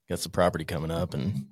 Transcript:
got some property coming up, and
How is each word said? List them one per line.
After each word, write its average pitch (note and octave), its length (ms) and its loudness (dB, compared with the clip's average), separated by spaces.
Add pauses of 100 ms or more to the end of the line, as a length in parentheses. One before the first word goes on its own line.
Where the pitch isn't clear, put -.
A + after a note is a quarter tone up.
got F2 120 -4
some E2+ 120 -6
property F2 340 4
coming D#2+ 260 -4
up, E2+ 220 -2
and C#2+ 380 -2